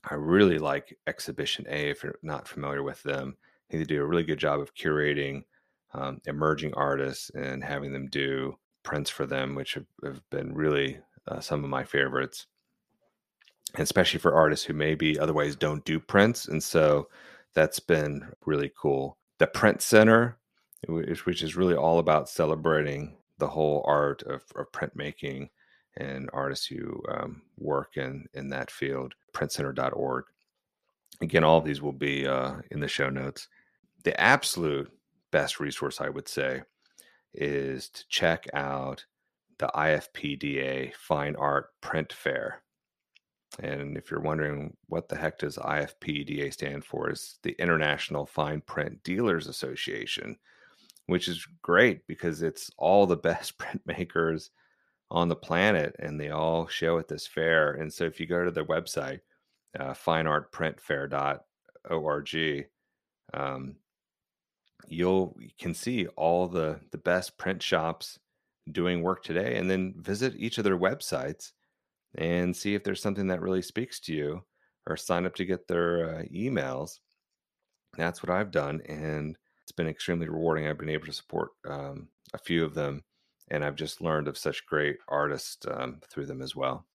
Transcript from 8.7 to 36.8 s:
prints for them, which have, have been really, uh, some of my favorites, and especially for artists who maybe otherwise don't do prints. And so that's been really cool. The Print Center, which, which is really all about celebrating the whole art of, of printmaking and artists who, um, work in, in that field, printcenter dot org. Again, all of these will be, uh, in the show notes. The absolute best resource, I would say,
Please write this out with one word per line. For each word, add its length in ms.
prints 260
for 180
them, 280
which 200
have, 120
have 160
been 240
really, 440
uh, 140
some 240
of 60
my 140
favorites, 640
and 80
especially 380
for 140
artists 320
who 80
maybe 440
otherwise 380
don't 280
do 140
prints. 500
And 140
so 460
that's 260
been 460
really 340
cool. 380
The 80
Print 340
Center, 580
which, 380
which 180
is 140
really 180
all 240
about 300
celebrating 880
the 100
whole 380
art 380
of, 180
of 160
printmaking 760
and 360
artists 340
who, 420
um, 340
work 400
in, 380
in 140
that 220
field, 440
printcenter 420
dot 200
org. 300
Again, 240
all 140
of 60
these 180
will 100
be, 340
uh, 300
in 100
the 80
show 220
notes. 380
The 160
absolute 680
best 300
resource, 400
I 80
would 200
say, 340